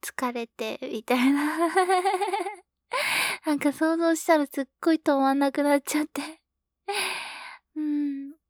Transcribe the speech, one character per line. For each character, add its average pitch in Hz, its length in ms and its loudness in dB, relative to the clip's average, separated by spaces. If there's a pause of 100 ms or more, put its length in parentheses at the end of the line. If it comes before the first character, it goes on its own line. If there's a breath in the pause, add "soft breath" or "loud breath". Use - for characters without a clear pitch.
疲 - 320 -6
れ 233 140 -6
て、 220 340 -8
み 254 220 -8
た 247 120 2
い 254 160 4
な。 294 260 0 (100)
<laughs> 381 1800 0
な 311 80 2
ん 285 60 0
か 285 120 2
想 320 260 0
像 330 180 4
し - 100 -6
た 330 120 6
ら 294 100 2
す - 140 -6
っ 269 60 -4 (140)
ご 339 100 2
い 320 60 4
止 294 200 2
ま 269 140 4
ん 277 80 2
な 277 120 2
く 285 120 0
な 285 140 4
っ 277 40 2
ち - 160 -4
ゃ 302 60 2
っ 311 40 -4
て。 302 340 -10 (1300 loud breath)
う 302 60 -4
ん。 285 520 -2 (160)